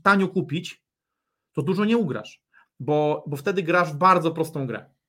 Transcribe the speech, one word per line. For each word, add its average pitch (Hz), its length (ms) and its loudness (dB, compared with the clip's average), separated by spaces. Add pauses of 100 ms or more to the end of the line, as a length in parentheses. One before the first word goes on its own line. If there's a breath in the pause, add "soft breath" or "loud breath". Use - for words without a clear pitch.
tanio 196 260 4
kupić, 175 540 -6 (680)
to 151 100 -4
dużo 190 220 0
nie 226 120 2
ugrasz, 131 460 -4 (380 soft breath)
bo, 147 460 0
bo 143 100 -6
wtedy 190 260 -2
grasz 170 300 2
w 147 40 -8
bardzo 175 340 4
prostą 156 360 -4
grę, 110 200 -8 (220)